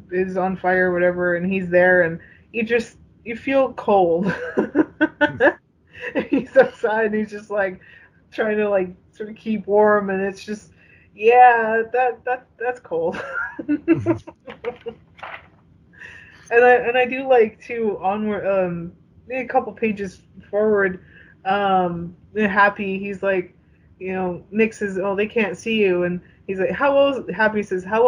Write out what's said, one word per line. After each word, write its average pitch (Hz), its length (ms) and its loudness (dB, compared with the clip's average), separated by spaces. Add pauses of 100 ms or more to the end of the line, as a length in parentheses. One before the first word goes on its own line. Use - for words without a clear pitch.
(120)
is 185 260 -4
on 185 180 -2
fire 185 360 0
or - 20 -2
whatever, 175 420 0
and 180 160 -4
he's 190 160 -4
there, 180 360 4
and 165 160 -4 (340)
you 233 80 -4
just, 226 340 -2 (300)
you 226 100 -8
feel 269 380 0
cold. 180 580 2 (240)
<laughs> - 1700 -2
He's 254 260 -2
outside, 220 520 2
and 214 80 -4
he's 214 160 -4
just, 208 180 -14
like, 196 320 -4 (500)
trying 214 260 -2
to, 208 120 0
like, 185 260 -2 (180)
sort 214 160 -12
of 220 60 -18
keep 214 300 -6
warm, 208 460 4
and 190 100 -2
it's 196 240 -6
just, 214 260 -12 (440)
yeah, 226 680 6 (100)
that, 247 340 -2
that, 247 200 -4 (140)
that's 247 200 -6
cold. 165 400 -6 (480)
<laughs> 294 280 0 (2500)
And 240 140 6
I, 247 100 8
and 240 220 0
I 254 80 2
do 262 220 -4
like, 226 340 4
too, 226 400 -4
onward, 202 460 -4
um, 175 440 -2 (380)
a 254 160 -8
couple 247 280 -2
pages 202 460 -6 (300)
forward, 202 540 0 (420)
um, 185 680 0 (200)
Happy, 202 600 0
he's 196 240 -8
like, 190 340 -2 (440)
you 185 140 -8
know, 180 360 -6
Nick 220 240 0
says, 196 240 -8
"Oh, 196 180 -4
they 208 120 -2
can't 196 300 -4
see 220 220 -6
you," 180 240 2
and 175 180 -4 (260)
he's 190 100 -8
like, 190 140 -2
"How 277 260 0
else," 277 340 0
Happy 208 320 -2
says, 185 200 -6
"How 220 240 2